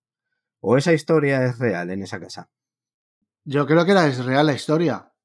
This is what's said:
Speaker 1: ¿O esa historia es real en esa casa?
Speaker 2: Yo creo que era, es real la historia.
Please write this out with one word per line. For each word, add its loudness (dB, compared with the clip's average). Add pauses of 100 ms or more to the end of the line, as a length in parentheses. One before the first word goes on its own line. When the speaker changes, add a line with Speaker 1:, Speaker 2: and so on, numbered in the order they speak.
(600)
Speaker 1:
¿O 0
esa 2
historia 0
es -4
real -4
en -8
esa -12
casa? -18 (920)
Speaker 2:
Yo -2
creo 4
que 4
era, 4
es -2
real 2
la 2
historia. -2 (120)